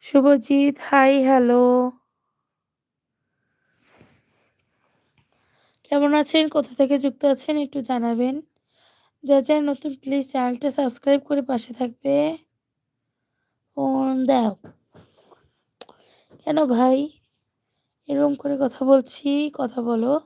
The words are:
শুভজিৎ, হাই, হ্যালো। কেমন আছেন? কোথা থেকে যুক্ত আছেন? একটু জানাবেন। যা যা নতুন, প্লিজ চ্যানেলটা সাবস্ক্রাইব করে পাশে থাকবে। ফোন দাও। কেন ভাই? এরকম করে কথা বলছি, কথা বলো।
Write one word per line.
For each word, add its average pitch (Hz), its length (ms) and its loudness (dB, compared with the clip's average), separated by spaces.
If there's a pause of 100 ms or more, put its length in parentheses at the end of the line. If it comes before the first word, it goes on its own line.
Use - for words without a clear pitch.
শুভজিৎ, 277 720 2
হাই, 269 340 2 (100)
হ্যালো। 247 420 4 (4000)
কেমন 285 220 2
আছেন? 302 360 2
কোথা 294 260 -4
থেকে 277 220 2
যুক্ত 269 280 -4
আছেন? 277 320 0
একটু 285 240 -6
জানাবেন। 240 540 -4 (880)
যা 277 180 4
যা 302 200 0
নতুন, 285 340 -6
প্লিজ 269 340 -4
চ্যানেলটা 247 400 -4
সাবস্ক্রাইব 277 520 -2
করে 285 200 -4
পাশে 247 320 -6
থাকবে। 254 420 -4 (1600)
ফোন 269 360 -2 (120)
দাও। 240 260 2 (1900)
কেন 302 280 -4
ভাই? 254 320 2 (1120)
এরকম 285 260 0
করে 285 240 -6
কথা 269 260 -4
বলছি, 269 440 2 (240)
কথা 254 280 -8
বলো। 233 320 -2 (120)